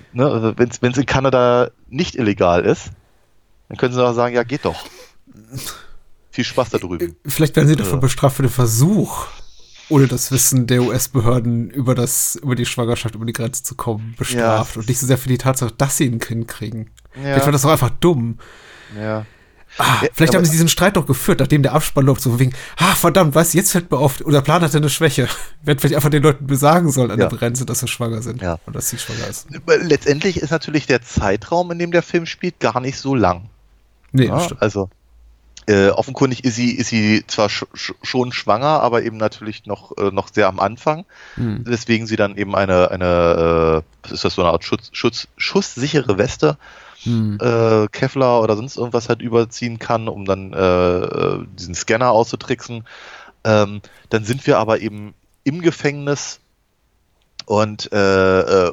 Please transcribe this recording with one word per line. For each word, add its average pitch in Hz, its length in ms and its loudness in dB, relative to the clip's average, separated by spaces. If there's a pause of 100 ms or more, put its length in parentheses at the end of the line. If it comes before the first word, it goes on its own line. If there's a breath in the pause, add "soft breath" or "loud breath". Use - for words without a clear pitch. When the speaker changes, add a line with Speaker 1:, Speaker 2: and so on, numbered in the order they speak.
(140)
Speaker 1:
ne, 123 120 2
also 113 320 0
wenn's, 120 240 0
wenn's 123 160 0
in 135 80 2
Kanada 123 680 2 (180)
nicht 147 260 -4
illegal 95 480 2
ist, - 280 0 (760)
dann - 100 -14
können 123 160 -2
sie 127 60 -2
doch 123 140 2
sagen, 120 220 0
ja, 120 80 0
geht 127 220 -6
doch. 85 200 -6 (1500 loud breath)
Viel 127 120 -4
Spaß 120 260 -2
da - 80 -2
drüben. 87 380 -6 (100)
Speaker 2:
Äh, 143 40 -10
vielleicht 151 260 0
werden 147 120 4
sie 156 80 4
dafür 147 200 -2
Speaker 1:
Ja. 131 40 0
Speaker 2:
bestraft 131 380 2
für 143 60 -2
den 123 80 2
Versuch, 127 760 0 (600)
ohne 139 180 6
das 123 240 -4
Wissen 131 360 2
der 123 160 4
U-S-Behörden 120 880 0
über 127 240 0
das, - 400 -2
über 127 200 -2
die 120 100 -2
Schwangerschaft, 117 500 -4
über 110 100 -8
die 113 80 -4
Grenze - 300 -6
zu - 120 -10
kommen, 110 420 -6
bestraft 113 580 0
Speaker 1:
Ja. 113 60 -10
Speaker 2:
und 104 60 -8
nicht 123 120 0
so 123 80 -4
sehr 127 100 4
für 131 120 -4
die 123 100 2
Tatsache, 131 380 -2
dass 135 200 -2
sie 143 100 2
ein 117 120 -2
Kind 113 280 -6
kriegen. 110 440 -12 (240)
Speaker 1:
Ja. 131 80 -14
Speaker 2:
Vielleicht 139 220 2
war 147 60 4
das 135 140 2
auch 151 60 4
einfach 139 180 4
dumm. 120 480 0 (600 loud breath)
Speaker 1:
Ja. 107 280 -6 (520 soft breath)
Speaker 2:
Ah, 123 240 2
Speaker 1:
Ja, 143 120 2
Speaker 2:
vielleicht 151 200 4
Speaker 1:
aber - 60 4
Speaker 2:
haben 180 60 4
sie 156 60 4
diesen 165 160 4
Streit 180 280 2
doch 165 100 0
geführt, 139 340 0
nachdem 135 220 2
der 139 120 2
Abspann 143 320 2
läuft, 135 160 2
so 127 100 0
von 120 80 2
wegen, 131 140 2 (240 loud breath)
ah, - 180 2
verdammt, 170 400 4
weißt 165 180 4
du, 160 60 4
jetzt 196 120 0
fällt 180 200 0
mir 143 80 0
auf, 139 220 0
unser 139 200 2
Plan 156 220 2
hatte 156 140 2
eine 147 120 2
Schwäche. 139 380 0 (180)
<laughs> - 160 -16
Wir 147 100 0
hätten 139 80 0
vielleicht 151 160 2
einfach 147 140 4
den 147 140 2
Leuten 143 240 2
besagen 147 440 4
sollen 127 200 2
an 107 80 -2
Speaker 1:
Ja. 95 80 4
Speaker 2:
der 110 100 -4
Grenze, 123 300 -2
dass 131 120 -4
sie 120 80 -4
schwanger 113 360 -6
sind 120 180 -10
Speaker 1:
Ja. 85 240 -4
Speaker 2:
und - 100 -12
dass - 140 -6
sie - 80 -8
schwanger 113 300 -8
ist. - 200 -12 (200)
Speaker 1:
Letztendlich 156 760 2
ist 127 80 -4
natürlich 151 380 -2
der 123 160 2
Zeitraum, 165 680 -2
in 170 80 -8
dem 170 120 -4
der 170 100 2
Film 170 240 -2
spielt, - 340 -8
gar 123 220 0
nicht 131 160 -6
so 135 180 -4
lang. 95 340 0 (600)
Speaker 2:
Nee, 131 140 4
Speaker 1:
Ja, 98 100 0
Speaker 2:
das 170 100 0
stimmt. 165 180 -4
Speaker 1:
also, 101 260 -2 (800)
äh, 98 220 6
offenkundig 127 560 0
ist 117 100 0
sie, 120 160 0
ist 113 160 -4
sie 107 400 2
zwar 107 200 0
sch-, - 280 -6
sch-, - 260 -12
schon 123 300 -2
schwanger, 131 500 0
aber 120 220 2
eben 110 140 -6
natürlich 107 500 -6
noch, - 320 -10
äh, 98 100 0
noch 98 240 -4
sehr 104 140 4
am 95 120 -2
Anfang, 151 460 -2 (300 loud breath)
Speaker 2:
Hm. 113 280 -4
Speaker 1:
weswegen 113 440 -2
sie 110 80 -4
dann 101 220 0
eben 98 180 -4
eine, 92 340 4
eine, 85 920 2
äh, - 180 -20
was - 120 -16
ist 87 120 -4
das, 92 80 -2
so - 80 -2
eine 87 100 2
Art 85 120 0
Schutz-, - 300 -6
Schutz-, - 340 -4 (100)
schusssichere 143 800 -2
Weste, 151 400 0 (460 loud breath)
Speaker 2:
Hm. 110 360 -2
Speaker 1:
äh, 113 540 2
Kevlar 127 480 2
oder 110 160 2
sonst 127 180 -10
irgendwas 120 320 -4
halt 117 140 -2
überziehen 117 580 -2
kann, 113 300 -4
um 98 160 -8
dann, 95 260 -4
äh, - 60 -10
äh, 90 880 0 (120)
diesen 87 160 -12
Scanner 117 380 0
auszutricksen. 117 720 -2 (640 loud breath)
Ähm, 104 360 2 (280 soft breath)
dann 110 160 -2
sind 123 220 -4
wir 139 100 4
aber 110 240 0
eben 104 320 -10 (320)
im 156 160 -4
Gefängnis 143 800 -4 (1040)
und, 107 480 -2
äh, 95 480 4
äh, 90 320 2